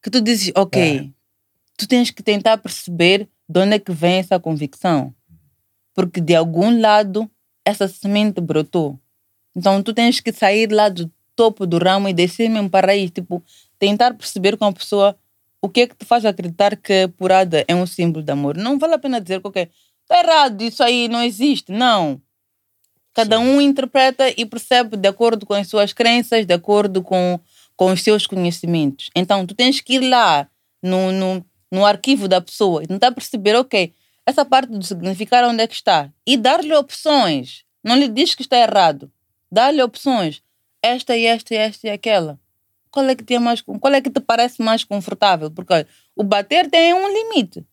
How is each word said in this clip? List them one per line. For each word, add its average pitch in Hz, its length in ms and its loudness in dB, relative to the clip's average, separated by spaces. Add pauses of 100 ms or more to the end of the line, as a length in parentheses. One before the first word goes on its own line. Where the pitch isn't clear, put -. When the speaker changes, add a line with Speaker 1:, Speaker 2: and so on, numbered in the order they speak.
Speaker 1:
que 208 80 -10
tu 240 100 0
dizes, 208 340 -2
ok, 170 440 0
Speaker 2:
É. 143 100 -10 (680)
Speaker 1:
tu 208 120 -10
tens 240 220 2
que - 120 -20
tentar 220 360 2
perceber 180 720 0 (200)
de 165 120 0
onde 202 140 2
é 208 40 0
que 208 140 -6
vem 175 260 0
essa 185 200 -2
convicção. 147 760 -4 (800)
Porque 185 260 -4
de 170 140 2
algum 170 460 2
lado 214 500 2 (340)
essa 202 240 -2
semente 202 520 -2
brotou. 156 580 -2 (560)
Então, 196 280 0
tu 214 120 -6
tens 240 260 2
que 226 120 -6
sair 214 380 0
lá 214 180 4
do 175 220 -6 (240)
topo 220 320 0
do 170 120 0
ramo 190 300 2
e 190 40 -2
descer 180 380 0
mesmo 214 180 -2
para 190 200 4
a - 20 6
raiz. 196 200 0
Tipo, 175 320 -10 (360)
tentar 208 360 2
perceber 202 420 -4
com 214 100 -2
a 196 60 0
pessoa 202 440 0 (460)
o 202 60 -4
que 240 140 0
é 247 40 2
que 240 100 -20
te - 80 -20
faz 240 200 0
acreditar 202 520 -2
que 190 280 0
a 185 40 -4
porada 185 580 0
é 170 80 0
um 180 120 0
símbolo 170 380 -4
de 151 60 -6
amor. 143 260 -4
Não 240 220 -4
vale 320 160 0
a 302 40 -2
pena 254 220 -4
dizer 185 200 -6
que, 202 80 -12
ok, 185 200 -6 (380)
tá 349 140 2
errado, 285 420 2
isso 233 200 -2
aí 240 260 2
não 233 140 -2
existe. 240 500 -2
Não. 208 480 0 (960)
Cada 220 240 2
Speaker 2:
Sim. 233 60 0
Speaker 1:
um 277 160 4
interpreta 262 760 2
e 233 80 -4
percebe 226 520 -2
de 196 120 2
acordo 214 380 0
com 202 80 -4
as 202 120 -2
suas 208 280 0
crenças, 233 500 2
de 175 80 0
acordo 190 500 0
com, 180 380 -2 (340)
com 185 160 2
os 180 120 -2
seus 208 240 2
conhecimentos. 170 920 -4
Então, 185 300 0
tu 190 80 -14
tens 262 260 0
que - 140 -4
ir 262 60 2
lá 220 460 2 (360)
no, 185 280 -2
no, 185 340 -4 (280)
no 190 140 2
arquivo 202 420 0
da 180 140 2
pessoa 175 420 -2
e - 20 -12
tentar 196 260 0
perceber, 214 440 -2
ok, 214 360 -2 (340)
essa 285 180 0
parte 269 260 0
do 208 140 -8
significado 196 640 0
onde 226 140 0
é 233 40 0
que - 80 -12
está? 151 360 -2 (160)
E 262 100 2
dar-lhe 294 380 0
opções. 254 880 -2 (180)
Não 233 140 0
lhe 277 120 2
diz 254 260 -2
que - 80 -12
está 247 160 0
errado. 165 520 2 (400)
Dá-lhe 262 320 2
opções. 220 600 -4 (400)
Esta 247 340 -2
e 233 80 0
esta 226 300 -2
e - 20 -2
esta 214 300 -4
e 214 40 -6
aquela. 190 480 -2 (520)
Qual 277 180 -2
é 262 60 0
que 247 100 -12
te 247 100 -4
é 240 40 0
mais, 233 240 -2
qual 240 320 -2
é 269 60 2
que 269 100 -6
te 262 100 -4
parece 233 420 -2
mais 226 220 0
confortável? 185 680 -2
Porque, 175 220 -6
olha, 156 140 0 (280)
o - 100 -4
bater 208 440 0
tem 330 240 4
um 381 160 0
limite. 403 640 -4